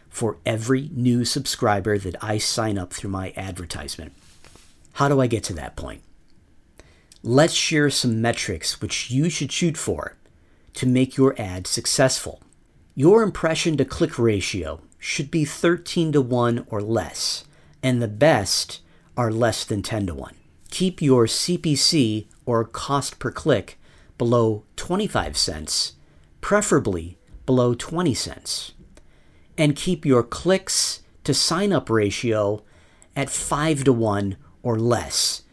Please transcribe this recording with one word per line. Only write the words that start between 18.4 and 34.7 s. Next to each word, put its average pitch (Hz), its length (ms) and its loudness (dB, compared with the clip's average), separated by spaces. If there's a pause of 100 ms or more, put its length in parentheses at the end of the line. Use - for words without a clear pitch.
are 120 140 0
less 113 340 0
than 101 180 -4
ten 104 240 -4
to 85 80 -6
one. 67 200 -12 (360)
Keep 185 300 -2
your 131 260 6
C - 320 -2
P 156 180 0
C, 113 520 2 (160)
or 117 200 2
cost - 540 -4
per 123 120 -4
click, - 480 -2 (400)
below 117 460 2 (120)
twenty-five 120 600 -4
cents, - 580 -4 (460)
preferably 107 800 0 (260)
below 123 300 2
twenty 165 400 -2
cents. - 580 -8 (840)
And 147 160 4
keep 180 300 -2
your 127 180 6
clicks - 800 -2 (240)
to 147 80 0
sign 190 400 2
up 139 160 0
ratio 107 720 0 (520)
at 139 160 -4
five-to-one 120 1080 0 (260)
or 117 160 0